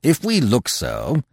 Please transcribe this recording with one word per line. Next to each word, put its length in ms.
If 200
we 180
look 280
so 640